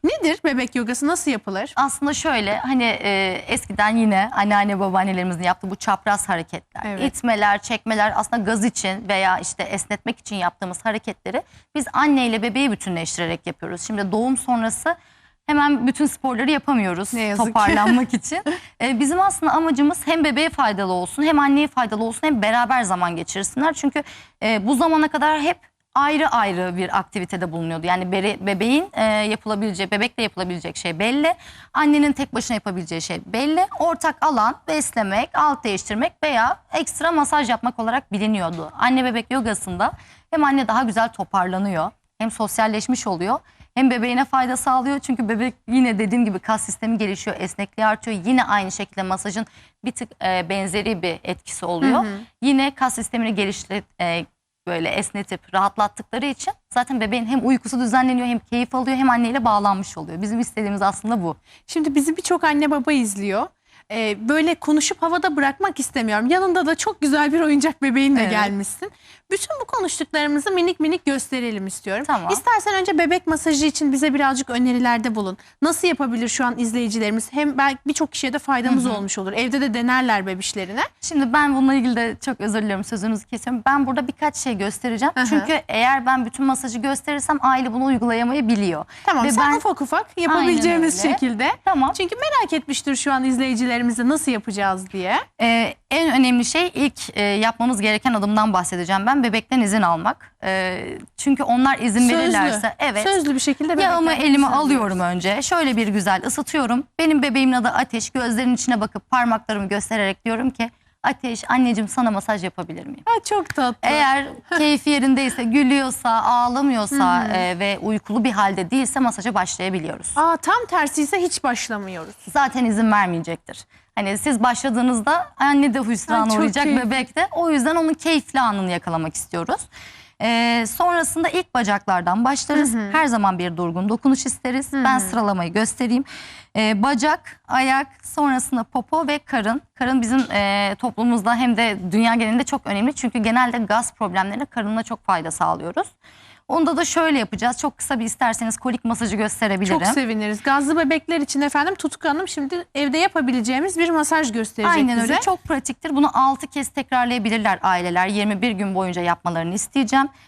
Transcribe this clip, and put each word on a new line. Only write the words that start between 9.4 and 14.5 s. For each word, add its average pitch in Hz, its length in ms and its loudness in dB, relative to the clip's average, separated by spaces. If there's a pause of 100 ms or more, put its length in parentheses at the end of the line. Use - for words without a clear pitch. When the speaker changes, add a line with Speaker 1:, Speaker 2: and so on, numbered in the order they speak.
Speaker 2:
esnetmek 202 560 -6
için - 160 -12
yaptığımız 180 500 -6
hareketleri 220 580 -4 (320)
biz 294 180 -2
anne 269 340 4
ile 220 140 0
bebeği 240 300 0
bütünleştirerek 170 760 -6
yapıyoruz. 175 340 -10
Şimdi 202 300 -4
doğum 247 260 0
sonrası 240 580 -2 (520)